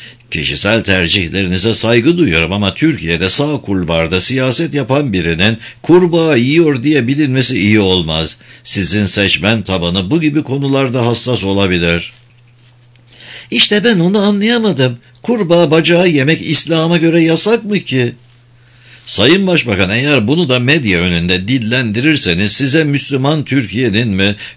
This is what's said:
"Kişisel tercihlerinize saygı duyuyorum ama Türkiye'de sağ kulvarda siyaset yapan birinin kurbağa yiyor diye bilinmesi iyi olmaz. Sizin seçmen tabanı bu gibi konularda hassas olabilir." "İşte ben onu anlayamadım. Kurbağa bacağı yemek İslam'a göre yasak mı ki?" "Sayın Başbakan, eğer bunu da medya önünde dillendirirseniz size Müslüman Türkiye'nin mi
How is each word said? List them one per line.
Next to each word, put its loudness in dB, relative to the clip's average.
"Kişisel -2
tercihlerinize 0
saygı 2
duyuyorum 0
ama -2
Türkiye'de -2
sağ 0
kulvarda -2
siyaset -2
yapan -2
birinin 0
kurbağa 2
yiyor 2
diye 0
bilinmesi 0
iyi 4
olmaz. 0
Sizin 0
seçmen 0
tabanı -2
bu 0
gibi 0
konularda -2
hassas -2
olabilir." 0
"İşte 0
ben 2
onu 2
anlayamadım. 0
Kurbağa 2
bacağı 2
yemek 0
İslam'a 0
göre 2
yasak 0
mı -2
ki?" -2
"Sayın 2
Başbakan, 0
eğer 0
bunu 0
da 0
medya 0
önünde 0
dillendirirseniz 0
size 2
Müslüman 0
Türkiye'nin -2
mi 0